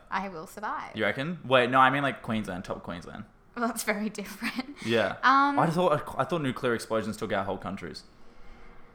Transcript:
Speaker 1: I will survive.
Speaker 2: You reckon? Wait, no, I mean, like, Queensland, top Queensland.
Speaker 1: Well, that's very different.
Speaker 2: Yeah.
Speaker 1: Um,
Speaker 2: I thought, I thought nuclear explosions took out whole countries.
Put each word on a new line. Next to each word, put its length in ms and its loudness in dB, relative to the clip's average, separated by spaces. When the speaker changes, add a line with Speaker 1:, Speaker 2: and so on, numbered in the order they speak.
Speaker 1:
I 180 -4
will 160 -12
survive. 480 -8
Speaker 2:
You 120 0
reckon? 400 -2
Wait, 260 6
no, 80 6
I 100 10
mean, 140 0
like, 180 -2
Queensland, 440 -4
top 180 -6
Queensland. 400 -10
Speaker 1:
Well, 100 -2
that's 180 -4
very 260 -2
different. 680 -8
Speaker 2:
Yeah. 380 2
Speaker 1:
Um, 340 6
Speaker 2:
I 100 4
thought, 360 2
I 80 2
thought 160 -2
nuclear 340 0
explosions 420 -2
took 140 -4
out 140 0
whole 120 -2
countries. 460 -8